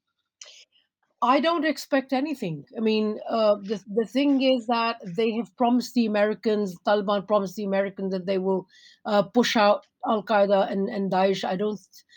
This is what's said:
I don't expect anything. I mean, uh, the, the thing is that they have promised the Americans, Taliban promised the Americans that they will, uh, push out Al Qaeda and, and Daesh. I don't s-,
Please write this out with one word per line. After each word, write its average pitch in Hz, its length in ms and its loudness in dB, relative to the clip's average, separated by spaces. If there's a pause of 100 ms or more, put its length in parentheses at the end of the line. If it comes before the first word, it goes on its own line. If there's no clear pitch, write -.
(1200)
I 254 200 4
don't 320 240 0
expect 285 480 -2
anything. 254 500 -4 (140)
I - 20 -8
mean, 214 400 0 (100)
uh, 220 320 2
the, 202 220 -8 (100)
the 220 120 0
thing 277 360 2
is 262 260 2
that 233 380 -2
they 220 300 -2
have 220 220 -8
promised 240 360 0
the 233 120 2
Americans, 208 720 0 (100)
Taliban 208 400 0
promised 196 300 0
the 214 80 -6
Americans 196 480 -2
that 185 120 -6
they 190 120 -2
will, 185 300 -2 (380)
uh, 208 180 2
push - 340 0
out 208 280 4 (220)
Al 214 160 0
Qaeda 202 480 2
and, 196 160 -2
and 202 240 -4
Daesh. 190 320 2
I 190 140 -4
don't 208 160 -2
s-, - 300 -18 (140)